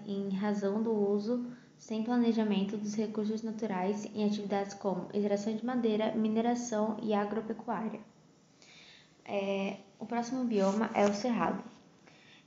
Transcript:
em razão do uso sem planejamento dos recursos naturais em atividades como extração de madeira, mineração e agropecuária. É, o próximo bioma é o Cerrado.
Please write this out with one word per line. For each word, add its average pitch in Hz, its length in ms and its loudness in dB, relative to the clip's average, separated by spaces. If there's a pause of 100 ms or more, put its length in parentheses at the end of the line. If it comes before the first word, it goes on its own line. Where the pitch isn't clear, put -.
em 196 220 -4
razão 202 540 0
do 226 100 2
uso 208 540 0 (320)
sem 220 260 -6
planejamento 220 720 2
dos 208 180 -4
recursos 214 480 -2
naturais 208 720 -2
em 208 120 0
atividades 202 480 0
como 185 400 -2
extração 208 420 0
de 214 80 -6
madeira, 220 500 2
mineração 220 880 2
e 214 120 2
agropecuária. 214 840 -2 (1200)
É, 196 520 -2 (240)
o 220 40 -6
próximo 240 380 -2
bioma 208 520 2
é 202 120 6
o 202 80 2
Cerrado. 202 480 0 (840)